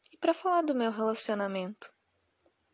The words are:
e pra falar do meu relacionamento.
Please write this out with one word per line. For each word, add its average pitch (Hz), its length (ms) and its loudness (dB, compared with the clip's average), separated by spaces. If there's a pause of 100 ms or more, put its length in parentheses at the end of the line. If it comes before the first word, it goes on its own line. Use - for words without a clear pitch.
(120)
e - 60 -20
pra 330 160 2
falar 349 300 2
do 302 100 2
meu 233 160 0
relacionamento. 208 1040 -2 (800)